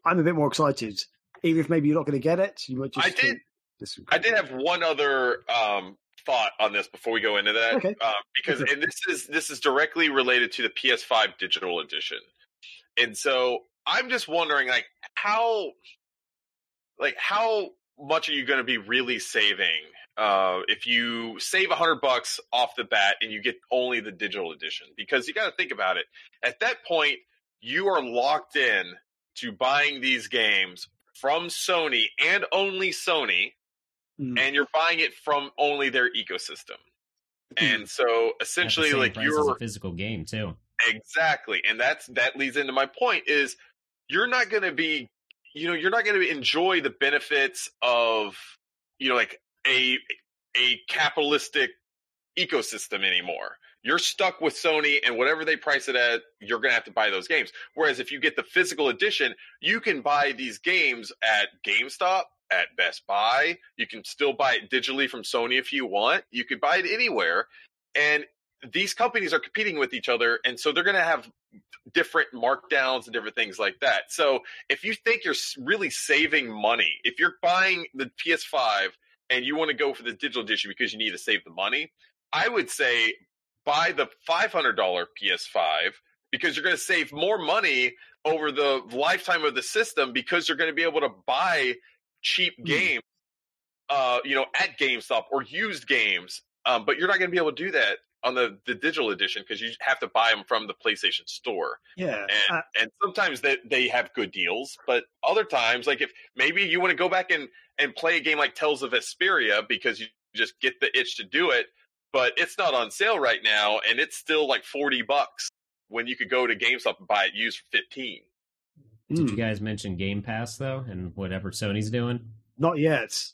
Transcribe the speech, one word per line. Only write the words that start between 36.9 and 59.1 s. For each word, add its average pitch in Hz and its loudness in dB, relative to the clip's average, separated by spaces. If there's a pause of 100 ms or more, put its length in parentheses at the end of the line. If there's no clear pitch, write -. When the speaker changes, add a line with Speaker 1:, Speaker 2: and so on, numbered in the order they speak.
Speaker 1:
Mm. 110 2
Speaker 2:
And 104 -4
so - -2 (280)
Speaker 3:
At - -6
the - -6
Speaker 2:
essentially, 160 0
Speaker 3:
same 139 2
Speaker 2:
like, 120 2
Speaker 3:
price 113 -2
as 147 2
Speaker 2:
you're 147 2
Speaker 3:
a 113 -4
physical 107 -8
game, 95 -6
too. 104 -6 (320)
Speaker 2:
Exactly. 113 0
And 110 0
that's, 135 0
that 127 -2
leads 135 -4
into 135 -2
my 135 2
point 214 -2
is 143 2 (520)
you're 185 0
not 240 0
gonna 196 0
be, 156 0 (460)
you 156 -4
know, 175 0
you're 170 0
not 226 4
gonna 208 2
enjoy 165 2
the 143 2
benefits 139 2 (100)
of, 113 4 (600)
you 131 0
know, 127 4
like, 117 2 (240)
a, 131 4 (580)
a 123 2
capitalistic 147 0 (680)
ecosystem 113 -2
anymore. 90 -2 (260)
You're 147 2
stuck - 0
with 156 0
Sony, 151 2
and 120 0
whatever 156 2
they 156 0
price 139 -2
it 131 0
at, 120 2 (180)
you're 110 -2
gonna 123 2
have 117 0
to 110 -18
buy 107 2
those 95 -2
games. 156 0 (220)
Whereas 147 2
if - -10
you 143 -8
get 147 2
the 139 0
physical 165 0
edition, 135 0 (260)